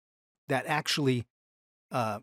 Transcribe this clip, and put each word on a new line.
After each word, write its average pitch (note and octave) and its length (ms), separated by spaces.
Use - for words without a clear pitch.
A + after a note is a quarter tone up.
that C3 200
actually, C#3+ 580
uh, A2 320